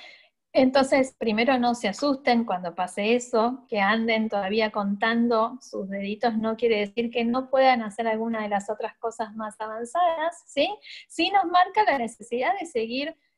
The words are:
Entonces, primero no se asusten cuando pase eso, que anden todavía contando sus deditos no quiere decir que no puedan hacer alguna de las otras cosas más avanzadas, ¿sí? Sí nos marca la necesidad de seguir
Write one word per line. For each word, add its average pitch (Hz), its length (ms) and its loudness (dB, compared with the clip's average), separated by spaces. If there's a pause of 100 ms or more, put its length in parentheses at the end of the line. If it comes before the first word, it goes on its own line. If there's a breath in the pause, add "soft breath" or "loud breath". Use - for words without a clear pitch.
(540 loud breath)
Entonces, 262 640 4
primero 240 420 2
no 240 160 2
se 233 140 -4
asusten 254 560 0
cuando 180 300 -4
pase 202 400 -2
eso, 240 540 0
que 214 120 -2
anden 220 480 2
todavía 214 420 0
contando 226 920 0
sus 208 260 -8
deditos 208 480 -4
no 220 200 -2
quiere 226 240 0
decir 226 300 -4
que 233 140 -2
no 254 240 -2
puedan 262 320 4
hacer 220 260 -6
alguna 220 360 -2
de 208 80 -4
las 202 180 -2
otras 214 300 -8
cosas 220 360 -8
más 214 240 -10
avanzadas, 311 880 -2
¿sí? 302 220 0 (400 loud breath)
Sí 349 220 -2
nos 392 160 2
marca 370 380 4
la 294 120 2
necesidad 240 640 -4
de 339 60 -8
seguir 262 500 -4 (200)